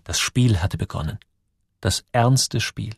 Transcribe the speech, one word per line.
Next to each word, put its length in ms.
Das 160
Spiel 440
hatte 160
begonnen. 400
Das 280
ernste 480
Spiel. 400